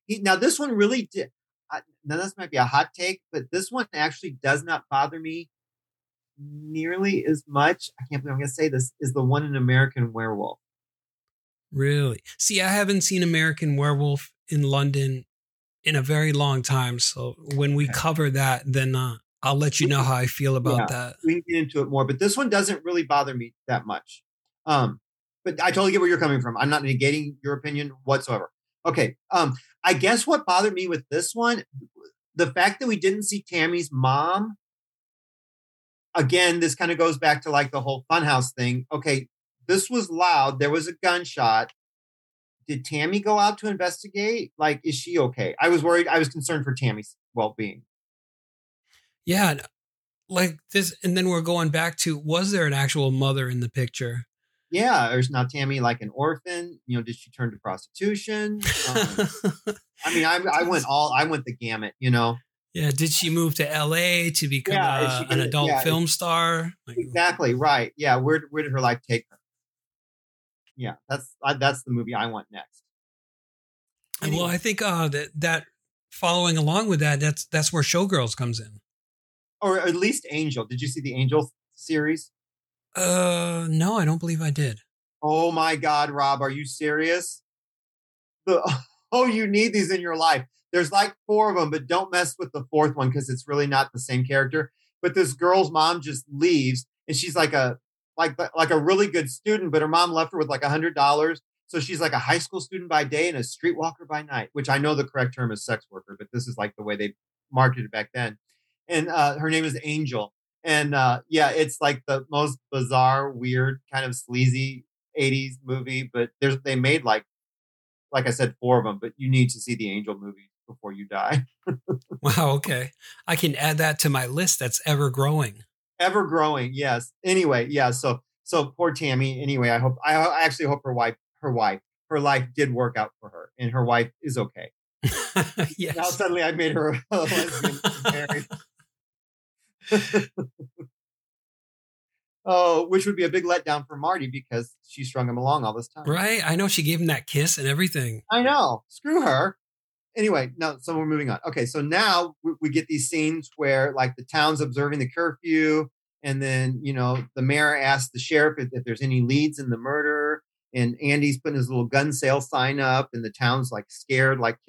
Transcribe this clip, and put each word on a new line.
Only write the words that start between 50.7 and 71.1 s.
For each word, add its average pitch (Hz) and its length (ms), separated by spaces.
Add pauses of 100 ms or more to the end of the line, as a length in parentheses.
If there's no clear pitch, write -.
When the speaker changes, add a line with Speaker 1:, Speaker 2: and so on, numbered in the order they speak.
Speaker 2:
this, 190 320
and 180 140
then 185 120
we're 170 120
going 165 280
back 160 300
to, 160 180
was 165 340
there 180 160
an 143 60
actual 139 380
mother 135 380
in 123 120
the 117 80
picture? 123 560 (440)
Speaker 1:
Yeah, 170 440
or 127 60
is 127 100
now 127 160
Tammy, 135 340
like, 120 220
an 104 120
orphan? 170 720
You 123 120
know, 117 60
did 117 120
she - 160
turn 120 200
to 104 60
prostitution? 208 1000 (280)
Um, 214 300 (480)
Speaker 2:
<laughs> 208 100 (300)
Speaker 1:
I 165 80
mean, 160 120
I, 170 140 (120)
I 160 120
went 170 240
all, 143 260
I 135 120
went 151 200
the 123 100
gamut, 113 440
you 131 120
know? 117 260 (360)
Speaker 2:
Yeah, 156 160
did 151 220
she 165 180
move 165 260
to 147 160
L 151 220
A 170 380
to 156 160
become 139 260
Speaker 1:
Yeah, 135 320
is 131 80
Speaker 2:
a, 127 40
Speaker 1:
she 127 80
Speaker 2:
an - 40
Speaker 1:
gonna, 135 140
Speaker 2:
adult 143 260
Speaker 1:
yeah, 135 140
Speaker 2:
film 160 220
Speaker 1:
is 156 80
Speaker 2:
star? 165 600 (140)
Like 120 100
Speaker 1:
Exactly, 160 560
right. 131 420
Yeah, 143 200
where, 147 340
where 151 140
did 147 80
her 131 100
life 120 260
take 117 220
her? - 80 (1400)
Yeah, 123 200 (120)
that's, 135 360